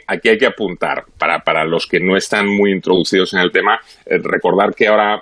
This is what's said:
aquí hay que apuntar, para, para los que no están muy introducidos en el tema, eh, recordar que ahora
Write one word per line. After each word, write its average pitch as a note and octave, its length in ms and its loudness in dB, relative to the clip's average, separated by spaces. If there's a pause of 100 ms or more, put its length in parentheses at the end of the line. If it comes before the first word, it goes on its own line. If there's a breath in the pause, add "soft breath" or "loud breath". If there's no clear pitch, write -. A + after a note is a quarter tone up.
aquí G2+ 220 -4
hay A2 100 4
que B2 80 2
apuntar, F2+ 560 -4 (160)
para, D#2 220 0
para D#2+ 240 0
los E2 240 -2
que F2 100 0
no F#2 180 0
están G2+ 300 -2
muy G2+ 240 2
introducidos F#2 640 0
en F#2 60 0
el F2+ 100 2
tema, G2+ 300 0 (260 loud breath)
eh, F2+ 160 0
recordar F2+ 540 0
que A2+ 100 2
ahora G#2 360 2